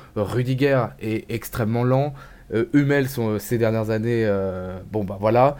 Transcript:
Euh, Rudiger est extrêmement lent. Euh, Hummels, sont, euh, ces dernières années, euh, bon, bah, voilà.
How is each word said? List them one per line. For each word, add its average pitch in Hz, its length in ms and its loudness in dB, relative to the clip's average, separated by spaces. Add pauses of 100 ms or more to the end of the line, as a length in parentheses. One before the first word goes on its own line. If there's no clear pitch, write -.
(160)
Euh, 87 60 0
Rudiger 127 640 2 (140)
est 110 300 -4
extrêmement 117 540 -2
lent. 135 300 2 (400)
Euh, 113 200 2
Hummels, 143 340 4
sont, 117 220 -2
euh, 107 80 0
ces 117 200 -4
dernières 110 320 0
années, 113 340 0
euh, 95 540 -2 (140)
bon, 107 120 -2
bah, 98 140 -6
voilà. 120 420 4